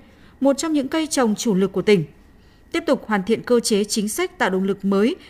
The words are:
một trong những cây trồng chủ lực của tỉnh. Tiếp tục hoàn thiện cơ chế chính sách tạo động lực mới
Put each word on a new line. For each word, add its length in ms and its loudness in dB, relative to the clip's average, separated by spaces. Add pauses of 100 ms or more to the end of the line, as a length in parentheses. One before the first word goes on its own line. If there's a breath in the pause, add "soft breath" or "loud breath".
(400 loud breath)
một 180 2
trong 140 -2
những 160 0
cây 180 -2
trồng 280 0
chủ 200 -2
lực 180 0
của 100 -4
tỉnh. 220 4 (680 soft breath)
Tiếp 140 -4
tục 200 0
hoàn 160 -2
thiện 200 -2
cơ 180 2
chế 240 0
chính 240 -4
sách 300 -6
tạo 120 0
động 140 0
lực 200 -4
mới 320 2 (140 loud breath)